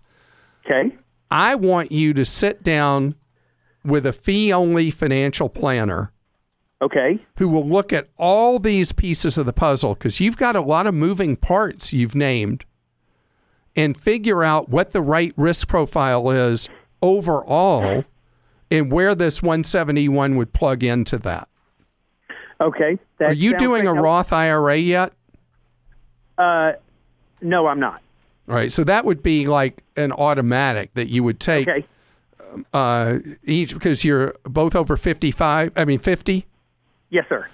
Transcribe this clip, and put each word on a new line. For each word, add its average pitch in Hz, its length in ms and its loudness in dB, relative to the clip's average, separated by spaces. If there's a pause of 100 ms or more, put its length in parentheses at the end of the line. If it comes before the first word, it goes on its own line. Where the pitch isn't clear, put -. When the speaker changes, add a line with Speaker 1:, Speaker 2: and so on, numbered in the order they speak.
(640)
Speaker 1:
Okay. 143 300 0 (360)
Speaker 2:
I 208 240 2
want 180 360 0
you 151 220 2
to 135 100 2
sit - 400 -2
down 147 520 0 (680)
with 139 220 0
a 131 80 0
fee-only 180 800 2
financial 135 580 -2
planner 104 600 -2 (720)
Speaker 1:
Okay. 143 380 0 (180)
Speaker 2:
who 185 120 2
will 156 180 0
look 196 240 0
at 160 160 -4 (100)
all 220 420 2
these 196 320 0
pieces 165 460 -2
of 151 100 -2
the 123 60 -4
puzzle, 135 420 0
'cause - 240 -6
you've 220 180 0
got 240 180 0
a 180 60 0
lot 156 260 0
of 202 60 0
moving 165 420 0
parts - 580 -2
you've 120 220 -2
named, 127 480 -2 (1120)
and 156 220 0
figure 214 460 0
out 156 260 0
what 170 220 0
the 185 100 0
right 156 340 0
risk 165 320 0
profile 135 640 0
is 123 400 0 (320)
overall 160 1040 2 (640)
and 151 200 2
where 185 240 2
this 165 260 0
one 165 220 0
seventy-one 143 720 0
would 117 180 -2
plug 131 300 0
into 120 340 0
that. 87 300 -6 (1120)
Speaker 1:
Okay. 160 360 0 (200)
That 151 140 2
Speaker 2:
Are - 20 2
you 180 180 2
Speaker 1:
sounds - 120 0
Speaker 2:
doing 226 240 2
a 170 60 2
Speaker 1:
like 156 80 0
Speaker 2:
Roth 170 300 2
I 160 180 2
R 151 200 2
A 147 80 2
yet? 175 340 0 (1300)
Speaker 1:
Uh, 165 360 2 (680)
no, 170 260 2
I'm 143 120 0
not. 127 220 -4 (460)
Speaker 2:
All 120 80 -4
right. 117 160 0
So 165 140 0
that 202 200 2
would 175 180 0
be 151 240 2
like 139 360 0 (140)
an 143 160 -2
automatic 131 800 0
that 120 160 -4
you 120 140 0
would 117 160 -2
take, 147 280 0
Speaker 1:
Okay. 139 180 -4 (880)
Speaker 2:
uh, 120 440 0 (260)
each, 156 300 -2
because 160 320 -2
you're 135 380 0
both 156 320 -2
over 156 220 0
fifty-five, 160 800 0
I 165 100 0
mean, 139 140 0
fifty? 190 460 -2 (640)
Speaker 1:
Yes, 170 200 0
sir. 107 240 -6